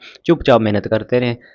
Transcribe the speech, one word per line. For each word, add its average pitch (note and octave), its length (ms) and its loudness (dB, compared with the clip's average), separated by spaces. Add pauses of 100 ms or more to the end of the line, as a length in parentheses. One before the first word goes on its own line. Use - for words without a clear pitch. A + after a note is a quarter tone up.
(260)
चुपचाप C3+ 360 2
मेहनत G#2 260 -2
करते A2 320 -2
रहें, A#2+ 180 -4 (180)